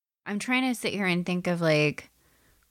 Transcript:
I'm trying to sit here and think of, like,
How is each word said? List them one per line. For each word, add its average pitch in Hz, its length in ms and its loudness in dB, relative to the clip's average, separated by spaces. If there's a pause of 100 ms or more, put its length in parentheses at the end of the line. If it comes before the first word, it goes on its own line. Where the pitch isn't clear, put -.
(260)
I'm 202 120 -6
trying 254 340 0
to 226 60 -4
sit 214 140 -4
here 196 140 -2
and 175 180 0
think 180 220 -2
of, 175 140 0
like, 151 500 2 (600)